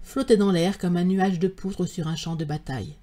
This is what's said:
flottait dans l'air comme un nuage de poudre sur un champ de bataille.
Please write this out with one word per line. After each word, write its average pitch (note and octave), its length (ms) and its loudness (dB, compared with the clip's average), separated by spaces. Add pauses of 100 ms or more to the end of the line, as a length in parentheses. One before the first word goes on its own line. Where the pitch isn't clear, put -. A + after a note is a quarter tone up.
flottait B3 380 4
dans G3+ 140 4
l'air F3+ 260 2
comme F3 180 0
un F3 80 2
nuage F#3+ 340 2
de F#3 100 0
poudre F#3+ 360 -4
sur E3+ 220 -6
un D#3+ 100 -4
champ E3 200 -6
de D#3 100 -4
bataille. C#3 560 -6